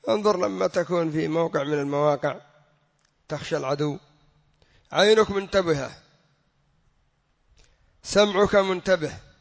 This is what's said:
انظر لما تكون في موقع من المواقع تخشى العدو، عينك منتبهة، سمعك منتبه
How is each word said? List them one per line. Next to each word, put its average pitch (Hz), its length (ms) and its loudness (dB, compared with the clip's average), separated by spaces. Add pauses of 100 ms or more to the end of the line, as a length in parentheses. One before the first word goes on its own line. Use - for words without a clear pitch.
انظر 208 280 2
لما 190 300 -2
تكون 170 440 -2
في 160 160 -2
موقع 160 360 -2
من 147 100 -2
المواقع 143 680 -2 (880)
تخشى 151 300 -6
العدو، 147 400 -4 (960)
عينك 208 400 4
منتبهة، 175 680 -2 (2000)
سمعك 202 520 2
منتبه 185 600 0 (240)